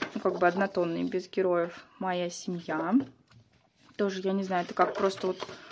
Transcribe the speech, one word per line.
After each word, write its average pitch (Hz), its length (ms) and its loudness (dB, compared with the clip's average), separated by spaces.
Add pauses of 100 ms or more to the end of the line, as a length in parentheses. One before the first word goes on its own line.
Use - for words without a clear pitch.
(140)
ну, - 60 -4
как 180 180 0
бы 180 100 6
однотонный, 175 580 2
без 180 240 -4
героев. 175 560 0 (120)
«Моя 180 320 -2
семья». 170 640 -4 (1000)
Тоже, 98 260 0
я 95 120 0
не 98 100 0
знаю, 175 220 0
это - 80 -10
как - 220 2
просто 190 320 0
вот, 185 200 -4 (240)